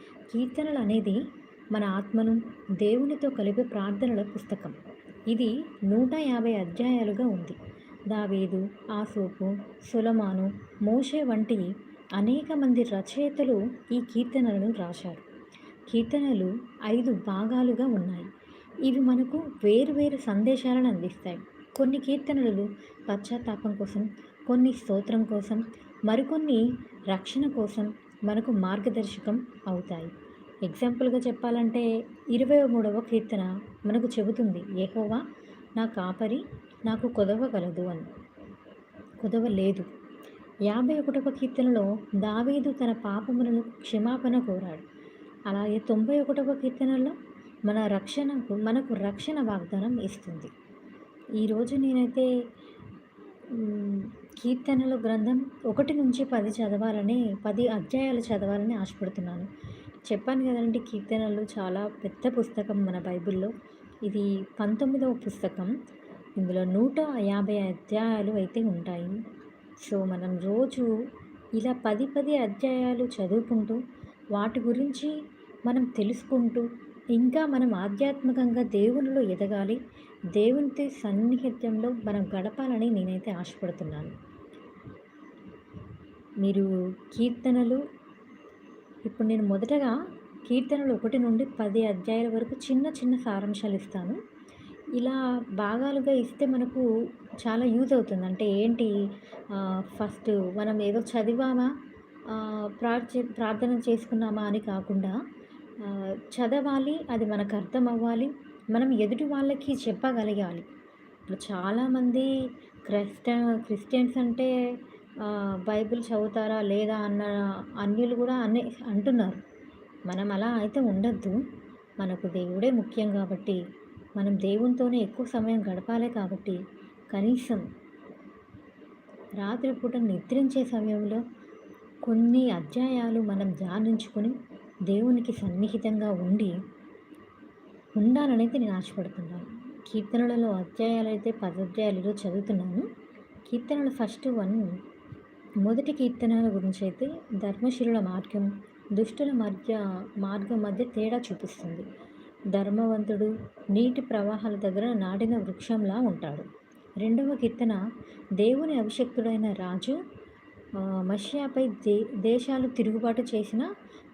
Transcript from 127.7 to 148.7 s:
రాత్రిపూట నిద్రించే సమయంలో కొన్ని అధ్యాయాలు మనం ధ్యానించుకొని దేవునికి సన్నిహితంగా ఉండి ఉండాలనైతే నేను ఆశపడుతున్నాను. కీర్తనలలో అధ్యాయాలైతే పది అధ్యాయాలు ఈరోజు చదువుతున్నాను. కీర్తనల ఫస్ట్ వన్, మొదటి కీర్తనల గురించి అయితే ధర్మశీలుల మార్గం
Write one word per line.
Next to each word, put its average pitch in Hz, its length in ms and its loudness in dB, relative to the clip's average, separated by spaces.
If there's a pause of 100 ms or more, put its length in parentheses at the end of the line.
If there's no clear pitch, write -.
రాత్రిపూట 240 640 -2
నిద్రించే 247 680 2
సమయంలో 214 580 -2 (800)
కొన్ని 233 460 6
అధ్యాయాలు 233 720 0
మనం 196 300 0
ధ్యానించుకొని 214 800 0 (500)
దేవునికి 233 480 4
సన్నిహితంగా 208 800 0
ఉండి 185 420 2 (1400)
ఉండాలనైతే 240 600 4
నేను 220 160 0
ఆశపడుతున్నాను. 180 720 -6 (420)
కీర్తనలలో 233 640 2
అధ్యాయాలైతే 220 800 0
పది 190 300 -4
అధ్యాయాలు 196 380 0
ఈరోజు 202 280 -2
చదువుతున్నాను. 185 560 0 (640)
కీర్తనల 269 420 0
ఫస్ట్ 254 380 -4
వన్, 202 500 0 (800)
మొదటి 226 320 4
కీర్తనల 226 640 2
గురించి 190 300 -2
అయితే 190 220 -2 (300)
ధర్మశీలుల 226 640 0
మార్గం 202 640 -2 (320)